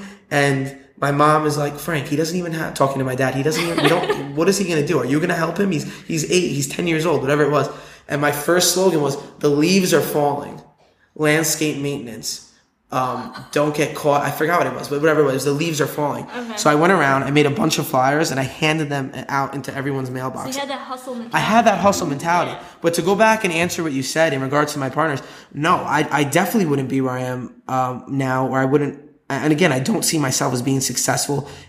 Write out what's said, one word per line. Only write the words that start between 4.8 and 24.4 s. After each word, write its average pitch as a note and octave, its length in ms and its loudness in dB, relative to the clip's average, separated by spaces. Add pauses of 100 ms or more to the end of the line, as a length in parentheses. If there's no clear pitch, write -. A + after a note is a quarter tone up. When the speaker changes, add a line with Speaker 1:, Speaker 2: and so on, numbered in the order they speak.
Speaker 1:
do? E3 120 0
Are B2 60 0
you C3+ 160 0
gonna F3 140 0
help E3 240 -2
him? G3+ 140 0
He's, C#3+ 120 -2 (220)
he's D#3+ 240 -2
eight, F3 220 2
he's C#3 160 -2
ten - 180 -4
years D#3+ 180 0
old," D#3 160 2
whatever C#3+ 220 2
it C#3+ 80 2
was. C#3 180 2 (380)
And D3 140 -4
my D3 120 2
first F3 420 2
slogan F#3 280 4
was, C#3 140 0 (240)
"The D3+ 80 2
leaves E3 440 4
are D#3 80 6
falling. C#3+ 640 -2 (540)
Landscape D3+ 640 2
maintenance." C3 640 -6 (520)
Um, B2+ 260 -2 (380)
don't D3 160 2
get D3 220 -2
caught. C#3+ 260 2
I C#3 80 -2
forgot D3+ 300 0
what C3 120 0
it B2 60 -8
was, C#3 100 -8
but C#3+ 120 -4
whatever D#3 220 4
it C#3 100 4
was, C3 120 -2
the C#3 180 2
leaves D#3+ 180 -2
are C#3 200 0
falling. B2+ 260 -2
Speaker 2:
Okay. A#3 300 -10
Speaker 1:
So D#3+ 140 2
I D3 60 6
went E3+ 160 6
around, C#3 320 4
I C3+ 80 -2
made D3 140 6
a C3+ 160 0
bunch D#3+ 180 2
of C#3+ 80 -4
flyers, C#3+ 420 2
and C3 80 -2
I C3 60 0
handed D#3 440 0
them C#3 180 -4 (220)
out C#3 280 0
into C3+ 180 -8
everyone's C3+ 440 -4
mailbox. C3 260 -6
Speaker 2:
So C4 100 -8
you C#4 60 -6
had C#4 160 -6
that - 160 -14
hustle B3+ 240 -12
mentality. A#3 180 -8
Speaker 1:
I C4 60 2 (140)
had A#3 160 6
that G3 160 2
hustle F#3+ 200 2
mentality. D#3 460 0
Speaker 2:
Yeah. - 100 -12 (200)
Speaker 1:
But E3+ 120 2
to E3+ 80 0
go F#3 140 2
back A3 280 4
and F#3 80 0
answer E3+ 300 -2
what D#3 160 -4
you C3+ 60 -2
said D#3+ 280 2
in C3+ 160 -2